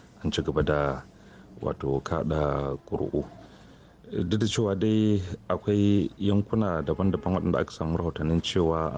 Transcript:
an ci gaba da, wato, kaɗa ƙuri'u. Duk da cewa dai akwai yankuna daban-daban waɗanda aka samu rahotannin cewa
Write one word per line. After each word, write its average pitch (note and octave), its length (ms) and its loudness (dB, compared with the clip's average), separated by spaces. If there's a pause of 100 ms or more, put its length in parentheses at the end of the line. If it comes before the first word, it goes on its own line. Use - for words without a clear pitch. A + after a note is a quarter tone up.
(240)
an D#2+ 80 0
ci E2 100 -2
gaba D2 200 0
da, D2 400 0 (600)
wato, C#2 400 -2
kaɗa C#2+ 760 -2 (120)
ƙuri'u. - 360 -2 (840)
Duk F2+ 300 -2
da A2+ 60 0
cewa G#2 280 0
dai G#2+ 480 2 (260)
akwai G2+ 680 2
yankuna G2+ 640 0
daban-daban F2+ 560 0
waɗanda E2+ 220 0
aka - 120 -2
samu D#2+ 240 -2
rahotannin E2 460 0
cewa D#2+ 560 2